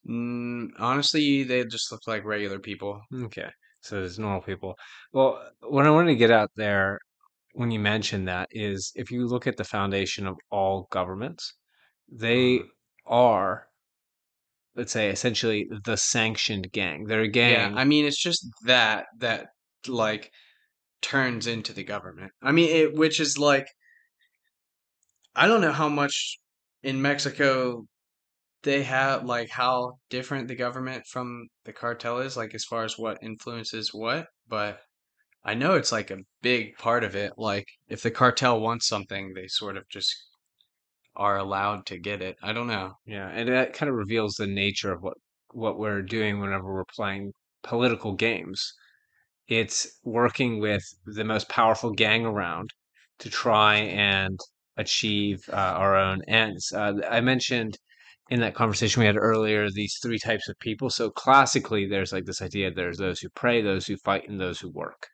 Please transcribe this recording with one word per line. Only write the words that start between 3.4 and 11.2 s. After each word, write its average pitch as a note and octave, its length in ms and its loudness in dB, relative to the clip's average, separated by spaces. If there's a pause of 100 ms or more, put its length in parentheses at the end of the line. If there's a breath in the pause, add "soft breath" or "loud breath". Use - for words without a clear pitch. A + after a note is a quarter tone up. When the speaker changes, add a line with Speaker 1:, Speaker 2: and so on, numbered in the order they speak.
Speaker 2:
So - 140 -12
there's F#2 220 -6
normal G2+ 240 -2
people. F#2+ 340 -8 (360 loud breath)
Well, C3 320 4 (180)
what C#3 240 4
I D3+ 60 8
wanted E3 200 6
to C3 40 6
get A2+ 160 6
out G#2+ 240 6
there G2+ 440 0 (540)
when A#2+ 160 -2
you A2 100 0
mentioned G#2 480 0
that F2+ 240 -4
is G2+ 440 -6
if G#2 160 -8
you B2 160 -2
look B2 180 -2
at B2+ 120 -2
the A2 60 -6
foundation G2 640 -2
of F#2+ 120 -6 (120)
all F#2+ 420 0
governments, G2 600 -6 (580)